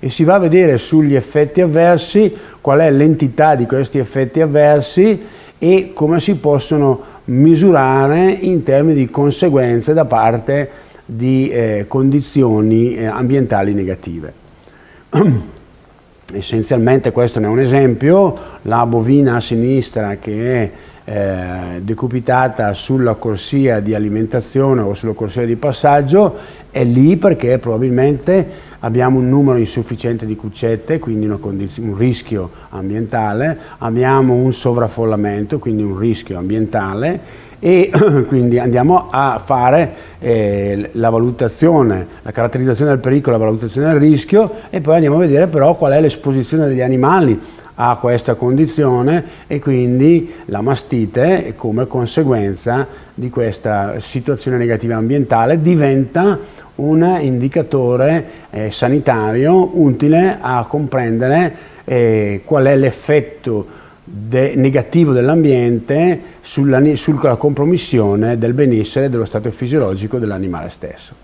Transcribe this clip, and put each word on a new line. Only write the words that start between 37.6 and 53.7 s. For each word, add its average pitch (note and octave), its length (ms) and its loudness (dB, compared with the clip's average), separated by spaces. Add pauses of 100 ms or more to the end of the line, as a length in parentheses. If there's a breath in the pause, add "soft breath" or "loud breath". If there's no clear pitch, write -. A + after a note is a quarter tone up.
e F#3 300 4
<clears throat> D3 380 2
quindi B2 300 2
andiamo B2 520 2
a C3 340 -2
fare, C3 640 0 (140)
eh, G2+ 720 -2
la A#2 180 0
valutazione, A#2 960 0 (160 loud breath)
la - 80 -12
caratterizzazione B2+ 600 -2
del C3 100 0
pericolo, C3 360 0
la A2 80 0
valutazione A2+ 480 -2
del D3 80 2
rischio, D#3 500 2 (200 loud breath)
e F#3 100 -4
poi D#3 140 2
andiamo D3+ 220 2
a E3+ 40 2
vedere E3 280 2
però D#3 260 2
qual D3 180 0
è D3 80 4
l'esposizione C#3+ 680 0
degli B2+ 140 0
animali C3 560 2 (420 loud breath)
a A#2+ 160 0
questa A#2+ 380 -2
condizione, C3+ 920 0 (220 loud breath)
e C#3+ 140 -6
quindi C3+ 720 2 (140)
la G2+ 140 -6
mastite B2 960 -2
come A#2+ 300 -4
conseguenza B2 1000 -2 (280 loud breath)
di B2 160 -8
questa G#2 720 -4